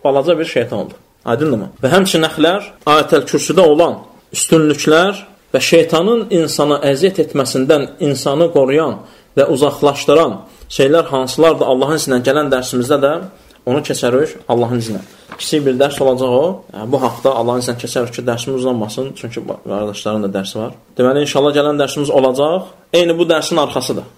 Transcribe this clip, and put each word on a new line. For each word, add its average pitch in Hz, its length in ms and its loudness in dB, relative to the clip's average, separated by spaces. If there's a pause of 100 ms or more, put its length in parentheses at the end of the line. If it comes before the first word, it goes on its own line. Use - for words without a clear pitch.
balaca 143 340 2
bir 160 60 -4
şeytan 117 340 -4
oldu. 78 160 -10 (300)
Aydındırmı? 117 440 -2 (140)
Və 131 100 0
həmçinin 180 320 2
nəxlər, 165 460 0 (180)
Ayətəl 151 400 2
Kürsüdə 156 320 0
olan 151 380 4 (340)
üstünlüklər 160 840 2 (340)
və 131 80 2
şeytanın 175 720 2
insana 147 540 0
əziyyət 160 400 0
etməsindən 139 600 0 (200)
insanı 143 480 0
qoruyan 135 480 2 (340)
və 135 160 4
uzaqlaşdıran 143 840 2 (320)
şeylər 147 420 2
hansılardır 135 540 2
Allahın 135 340 0
izni 135 140 -2
ilə 123 100 -2
gələn 143 300 0
dərsimizdə 127 500 0
də 143 80 2 (540)
onu 139 180 0
keçərik 135 540 -2 (100)
Allahın 120 320 0
izni 113 160 -6
ilə. 95 60 -10 (360)
Kiçik 147 280 -2
bir 131 140 2
dərs 143 220 0
olacaq 127 340 2
o. 151 100 2 (260)
Yəni, 107 200 -12
bu 131 100 0
haqda 127 340 0
Allahın 120 280 0
izni 120 100 -4
ilə 120 100 -10
keçərik 120 320 -4
ki, 120 80 -10
dərsimiz 123 380 -4
uzanmasın. 127 540 -4
Çünki 117 300 -12
qardaşların 104 760 -6
da 98 140 -4
dərsi 95 200 -8
var. 120 140 -8 (240)
Deməli, 135 300 2
inşallah 143 320 0
gələn 147 240 0
dərsimiz 139 280 -4
olacaq. 143 600 0 (220)
Eyni 170 260 2
bu 170 100 0
dərsin 165 320 0
arxasıdır. 123 580 -4